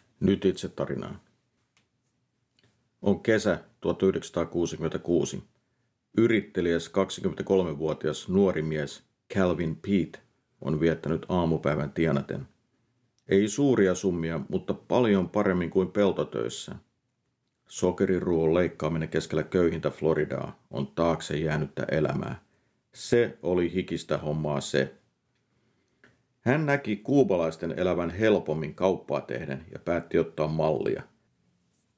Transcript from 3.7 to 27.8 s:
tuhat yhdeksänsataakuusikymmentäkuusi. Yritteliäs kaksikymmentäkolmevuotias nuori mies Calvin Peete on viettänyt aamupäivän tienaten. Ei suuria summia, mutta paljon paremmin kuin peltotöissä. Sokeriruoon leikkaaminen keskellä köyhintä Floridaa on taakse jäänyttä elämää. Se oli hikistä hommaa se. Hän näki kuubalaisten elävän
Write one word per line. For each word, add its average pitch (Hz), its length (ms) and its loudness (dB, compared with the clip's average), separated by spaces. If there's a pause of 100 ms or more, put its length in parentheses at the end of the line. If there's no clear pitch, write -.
tuhat 87 220 -2
yhdeksänsataakuusikymmentäkuusi. 82 1400 0 (720)
Yritteliäs 101 720 2
kaksikymmentäkolmevuotias 82 1400 -2
nuori 90 340 2
mies 78 400 -6 (320)
Calvin 85 420 0
Peete 95 420 0 (420)
on 73 200 -2
viettänyt 80 480 0
aamupäivän 78 640 0
tienaten. 76 560 -2 (800)
Ei 98 200 4
suuria 113 460 4
summia, 82 540 -2
mutta - 260 -4
paljon 101 540 2
paremmin 92 420 0
kuin 92 200 2
peltotöissä. 76 840 -2 (920)
Sokeriruoon 87 880 2
leikkaaminen 80 540 0
keskellä 80 340 -2
köyhintä 82 480 0
Floridaa 76 800 -2
on 69 160 -4
taakse 82 500 -2
jäänyttä 76 540 -2
elämää. 73 500 -2 (540)
Se - 480 0
oli 87 320 0
hikistä 82 440 -4
hommaa 76 420 -4
se. 67 340 -2 (1500)
Hän 147 260 2
näki 139 300 0
kuubalaisten 90 840 0
elävän 87 320 0